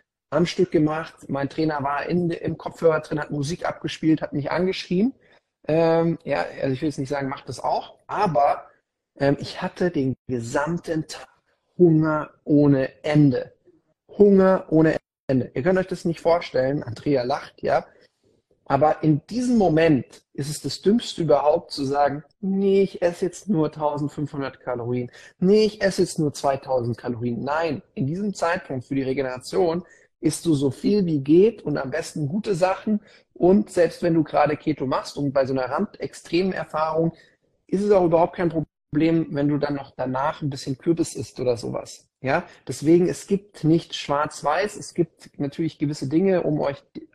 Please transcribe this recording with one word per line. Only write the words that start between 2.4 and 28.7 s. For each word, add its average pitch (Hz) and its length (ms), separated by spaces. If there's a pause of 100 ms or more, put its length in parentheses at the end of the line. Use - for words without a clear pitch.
Kopfhörer 165 440
drin, 151 180
hat 147 120
Musik 147 340
abgespielt, 156 560
hat - 120
mich 143 180
angeschrien. 185 600 (540)
Ähm, 165 560
ja, 143 220 (160)
also 135 120
ich 131 80
will 156 80
jetzt 143 100
nicht 135 100
sagen, 139 200
macht 139 200
das 120 100
auch, 185 480
aber, 147 580 (520)
ähm, 143 220
ich - 220
hatte 180 300
den 131 240 (120)
gesamten 147 800
Tag - 200 (500)
Hunger 156 540 (120)
ohne 143 600
Ende. 147 500 (640)
Hunger 190 520
ohne 160 280 (300)
Ende. 131 260
Ihr 131 100
könnt 185 160
euch 185 80
das - 180
nicht 170 160
vorstellen, 147 640
Andrea 123 400
lacht, - 400
ja. 156 220 (800)
Aber 143 380
in 156 240
diesem 247 300
Moment 160 640 (100)
ist 143 160
es 151 120
das - 200
Dümmste - 420
überhaupt 151 480
zu 143 120
sagen, 143 400 (160)
"Nee, 196 440
ich - 180
esse 175 240
jetzt - 240
nur 156 220
tausendfünfhundert 147 880
Kalorien. 123 520 (280)
Nee, 214 260
ich 208 160
esse 190 220
jetzt - 160
nur 147 140
zweitausend 131 640
Kalorien." 120 460
Nein, 151 380 (140)
in 131 100
diesem 190 280
Zeitpunkt 170 520